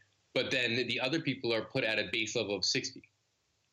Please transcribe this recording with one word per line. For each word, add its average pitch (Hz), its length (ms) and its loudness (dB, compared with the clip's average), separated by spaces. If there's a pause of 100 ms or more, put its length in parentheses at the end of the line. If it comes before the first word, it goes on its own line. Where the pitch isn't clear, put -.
(320)
but 127 200 0
then 123 240 2
the 117 240 0
other 139 180 2
people 127 340 0
are 110 100 2
put 135 200 -2
at 110 160 2
a 107 140 0
base 113 240 -2
level 101 180 0
of 95 100 -2
sixty. - 380 -2 (720)